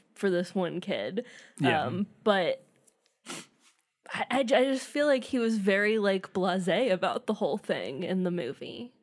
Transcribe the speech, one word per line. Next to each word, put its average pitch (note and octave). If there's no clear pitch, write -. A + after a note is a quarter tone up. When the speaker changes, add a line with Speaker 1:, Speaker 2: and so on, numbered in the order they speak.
Speaker 1:
for G3+
this F3+
one E3+
kid. E3
Speaker 2:
Yeah. C#3+
Speaker 1:
Um, F3+
but F#3+
I, -
I, A#3+
I C#4
just C4
feel D4
like C4+
he -
was A3+
very, G#3
like, G3
blasé F#3+
about F3+
the A3
whole F#3
thing C3+
in F#3
the F3+
movie. F3